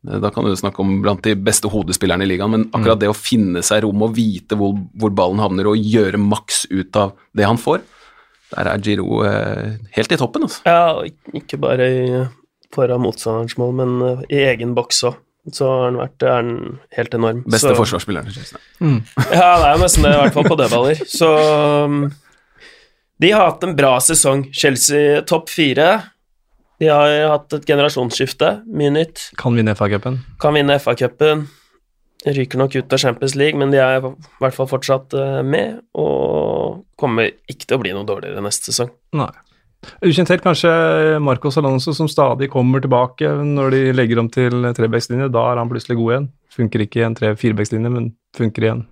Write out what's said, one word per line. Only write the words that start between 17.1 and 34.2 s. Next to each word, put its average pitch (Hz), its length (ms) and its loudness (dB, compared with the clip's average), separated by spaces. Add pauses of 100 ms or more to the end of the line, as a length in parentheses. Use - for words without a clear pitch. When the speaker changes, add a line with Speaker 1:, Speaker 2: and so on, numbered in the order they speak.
Speaker 3:
enorm. 117 340 -2
Speaker 1:
Beste 117 280 2
Speaker 3:
Så - 20 4
Speaker 1:
forsvarsspilleren, 101 560 -2
synes - 200 -16
jeg. - 100 -20 (200)
Speaker 2:
Mm. 139 220 2 (280)
Speaker 3:
Ja, 175 260 6
det 165 80 4
er 147 120 4
jo 175 60 4
nesten 175 200 4
det, 147 100 6
i 147 80 4
hvert 139 120 4
fall 147 100 0
på 160 140 2
dødballer. 123 380 2 (120)
Så, 151 800 2
um, 143 260 -2 (1080)
de 175 120 4
har 208 200 4
hatt - 120 -8
en 175 120 -4
bra 135 240 4
sesong. 135 540 2
Chelsea 143 680 2
topp 165 280 -2
fire. 160 540 2 (760)
De 156 80 0
har 147 440 4
hatt 147 220 -2
et 147 120 -8
generasjonsskifte, 143 1040 0
mye 147 240 -2
nytt. 160 460 -4
Speaker 2:
Kan 120 180 -2
vinne 113 180 2
F - 80 -4
A-cupen. 104 380 -2 (200)
Speaker 3:
Kan 147 140 2
vinne 143 220 2
F 139 120 -2
A-cupen. 147 600 0 (800)
Ryker 135 300 -2
nok 139 180 -2
ut 131 180 -2
av 139 60 2
Champions 135 360 -2
League, 147 220 0
men 139 140 0
de 139 80 4
er 131 180 4
i 131 140 -6 (300)